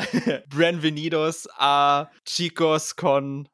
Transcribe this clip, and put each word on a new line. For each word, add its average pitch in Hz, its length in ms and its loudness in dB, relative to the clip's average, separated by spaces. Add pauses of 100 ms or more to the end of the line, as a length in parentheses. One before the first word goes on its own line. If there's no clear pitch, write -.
(540)
Bienvenidos 160 960 -2 (100)
a 143 520 2 (160)
Chicos 160 720 0
con 139 560 0